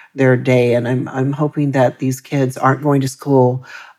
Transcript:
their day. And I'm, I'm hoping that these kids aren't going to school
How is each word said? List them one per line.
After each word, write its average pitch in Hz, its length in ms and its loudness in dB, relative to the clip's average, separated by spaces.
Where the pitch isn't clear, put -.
their 131 220 2
day. 123 400 2
And 120 140 -2
I'm, 131 180 -2
I'm 135 240 -4
hoping 147 400 -2
that 131 280 0
these 131 200 -4
kids 135 380 -4
aren't 131 260 0
going 143 160 2
to 135 80 -2
school 131 580 0